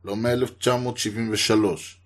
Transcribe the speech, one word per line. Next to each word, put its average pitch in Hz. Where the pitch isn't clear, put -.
לא 98
מאלף 120
תשע 123
מאות 123
שבעים 113
ושלוש 104